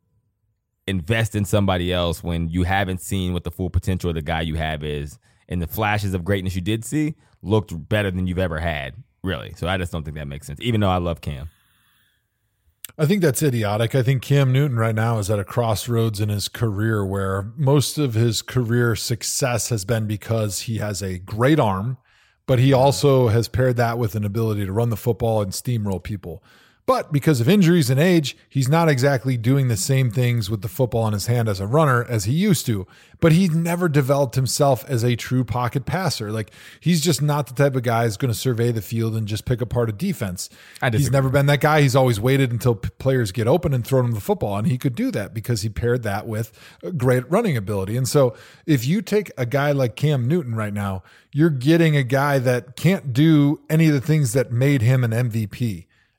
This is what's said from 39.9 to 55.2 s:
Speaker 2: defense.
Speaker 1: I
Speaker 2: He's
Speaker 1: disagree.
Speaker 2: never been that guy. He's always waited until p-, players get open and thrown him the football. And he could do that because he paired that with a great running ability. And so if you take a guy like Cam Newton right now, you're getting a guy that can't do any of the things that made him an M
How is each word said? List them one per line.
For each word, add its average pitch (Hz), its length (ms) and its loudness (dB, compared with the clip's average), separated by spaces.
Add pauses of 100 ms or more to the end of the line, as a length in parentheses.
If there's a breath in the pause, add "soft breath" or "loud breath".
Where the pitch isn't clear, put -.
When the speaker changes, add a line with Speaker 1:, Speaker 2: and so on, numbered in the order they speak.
Speaker 2:
defense. 113 560 -6 (320 loud breath)
Speaker 1:
I 131 60 0
Speaker 2:
He's 123 140 2
Speaker 1:
disagree. 131 160 2
Speaker 2:
never 135 120 2
been 139 160 2
that 143 160 2
guy. 156 200 4
He's 131 140 4
always 127 240 4
waited 131 320 2
until 120 240 0
p-, - 220 -6
players 127 340 0
get 107 160 -2
open 160 280 2
and 117 100 -2
thrown 131 200 2
him 120 80 -2
the 107 60 -6
football. 107 380 -4
And 107 100 0
he 127 120 0
could 127 160 -2
do 247 160 -2
that 104 240 -6
because 113 260 -4
he 107 80 -4
paired 120 340 -2
that 101 240 -4
with 110 240 -6 (320 loud breath)
a 175 80 -8
great 123 380 2
running 190 260 0
ability. 101 400 -4
And 127 120 -2
so 131 280 4 (300 loud breath)
if 135 220 2
you 190 160 0
take 202 340 -2
a 127 80 -2
guy 139 260 0
like 135 240 0
Cam 139 320 0
Newton 131 280 0
right 107 180 -4
now, 98 300 -4 (280 soft breath)
you're 156 200 4
getting 156 440 4
a 139 80 2
guy 135 360 2
that 123 360 0
can't 160 380 0
do 147 560 4
any 160 180 4
of 151 60 4
the 135 80 0
things 147 320 0
that 127 180 0
made 135 300 2
him 127 220 4
an 113 100 0
M 120 160 0